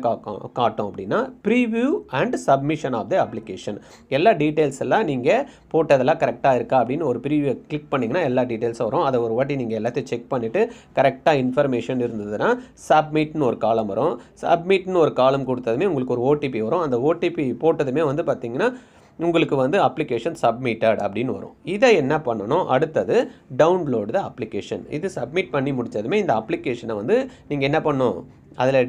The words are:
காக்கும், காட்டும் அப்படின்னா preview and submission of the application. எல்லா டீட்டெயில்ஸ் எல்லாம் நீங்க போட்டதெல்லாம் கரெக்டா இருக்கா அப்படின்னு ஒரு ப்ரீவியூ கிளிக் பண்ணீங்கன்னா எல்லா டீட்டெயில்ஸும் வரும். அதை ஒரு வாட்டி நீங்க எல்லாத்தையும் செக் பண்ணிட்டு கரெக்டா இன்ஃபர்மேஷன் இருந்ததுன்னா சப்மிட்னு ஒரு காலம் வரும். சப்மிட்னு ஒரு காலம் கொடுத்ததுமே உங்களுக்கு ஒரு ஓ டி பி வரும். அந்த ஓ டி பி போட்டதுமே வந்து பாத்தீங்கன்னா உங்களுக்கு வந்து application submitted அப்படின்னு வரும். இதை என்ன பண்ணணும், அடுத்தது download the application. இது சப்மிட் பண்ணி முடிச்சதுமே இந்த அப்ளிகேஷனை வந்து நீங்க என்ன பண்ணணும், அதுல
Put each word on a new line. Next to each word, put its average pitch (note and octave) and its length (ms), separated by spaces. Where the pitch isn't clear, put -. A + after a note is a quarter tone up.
காக்கும், G#2+ 340
காட்டும் A2 300
அப்படின்னா G2 300
preview A#3 420
and A#3+ 140
submission C#3 540
of G2+ 120
the F#3+ 120
application. G#2+ 520
எல்லா G3 220
டீட்டெயில்ஸ் D3+ 460
எல்லாம் F3+ 260
நீங்க C3 180
போட்டதெல்லாம் D3+ 500
கரெக்டா C3+ 360
இருக்கா B2+ 220
அப்படின்னு C#3 300
ஒரு A#2+ 160
ப்ரீவியூ D3 260
கிளிக் D3 220
பண்ணீங்கன்னா C3+ 380
எல்லா B2 240
டீட்டெயில்ஸும் A#2 360
வரும். D3+ 200
அதை B2+ 180
ஒரு A2+ 100
வாட்டி C#3 240
நீங்க A2 200
எல்லாத்தையும் B2 320
செக் B2 200
பண்ணிட்டு A#2+ 300
கரெக்டா C3+ 440
இன்ஃபர்மேஷன் B2+ 640
இருந்ததுன்னா G#2+ 420
சப்மிட்னு D3+ 640
ஒரு - 160
காலம் A2 260
வரும். C#3 240
சப்மிட்னு F3+ 600
ஒரு B2+ 160
காலம் C3+ 300
கொடுத்ததுமே B2+ 400
உங்களுக்கு B2+ 260
ஒரு A#2+ 140
ஓ - 20
டி C3+ 140
பி G#2+ 120
வரும். E3+ 180
அந்த B2 200
ஓ E3+ 60
டி E3+ 160
பி C#3+ 80
போட்டதுமே D#3 460
வந்து E3 220
பாத்தீங்கன்னா B2+ 360
உங்களுக்கு D#3+ 380
வந்து C#3+ 240
application C3 560
submitted A2+ 640
அப்படின்னு G#2+ 320
வரும். - 180
இதை A3+ 160
என்ன C#3 160
பண்ணணும், A#2+ 400
அடுத்தது B2+ 400
download D3+ 540
the G3 140
application. G#2 500
இது E3+ 120
சப்மிட் C#3 360
பண்ணி C#3+ 240
முடிச்சதுமே A#2 460
இந்த D3 160
அப்ளிகேஷனை A#2+ 600
வந்து B2+ 160
நீங்க C#3 180
என்ன D#3 160
பண்ணணும், C3 320
அதுல C3 260